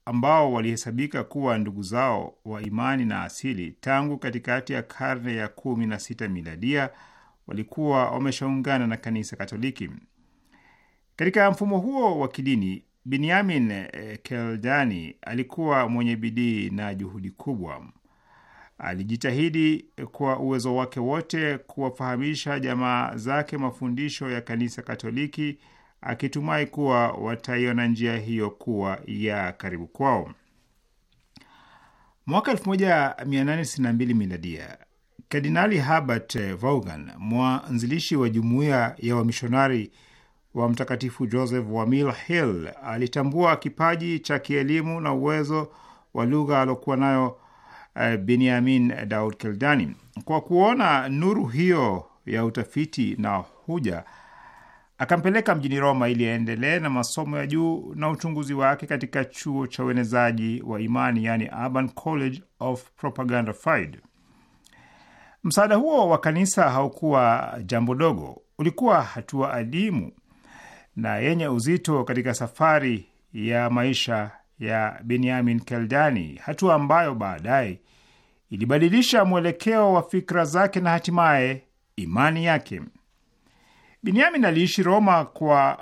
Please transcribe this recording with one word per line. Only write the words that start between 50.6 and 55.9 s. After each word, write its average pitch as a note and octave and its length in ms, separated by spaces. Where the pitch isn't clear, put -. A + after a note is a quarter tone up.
nuru E3 360
hiyo C3 600
ya A2 200
utafiti A#2+ 720
na G#2 180
huja, F#2 680
akampeleka F3+ 560
mjini C#3 240
Roma C3 300